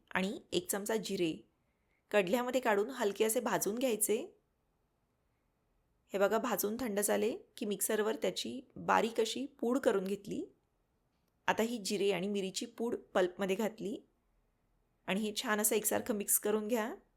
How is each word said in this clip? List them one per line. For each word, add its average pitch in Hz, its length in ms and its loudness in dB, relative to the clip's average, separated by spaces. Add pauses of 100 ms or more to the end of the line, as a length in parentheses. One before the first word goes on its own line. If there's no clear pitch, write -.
(120)
आणि 190 280 -2 (120)
एक - 180 -2
चमचा 208 280 -2
जिरे 175 360 -2 (760)
कढल्यामध्ये 240 500 2
काढून 214 300 2
हलके 220 340 0
असे 220 140 2
भाजून 220 380 0
घ्यायचे. 226 400 0 (2000)
हे 190 60 2
बघा, 196 180 6
भाजून 214 420 0
थंड 208 200 -2
झाले 208 320 2 (260)
की 226 80 -6
मिक्सरवर 208 500 0
त्याची 226 440 -4 (180)
बारीक 196 440 2
अशी 240 240 -2 (140)
पूड 247 200 2
करून 196 240 4
घेतली. 196 400 -6 (1040)
आता 202 160 2
ही 240 160 -2
जिरे 196 320 0
आणि 180 180 -2
मिरीची 196 380 -4
पूड 233 280 -4 (180)
पल्पमध्ये 190 420 2
घातली 208 420 -4 (1080)
आणि 190 120 0
हे 214 160 -2
छान 214 260 0
असं - 140 2
एकसारखं 214 400 0
मिक्स 202 240 0
करून 214 280 0
घ्या. 233 260 -2 (240)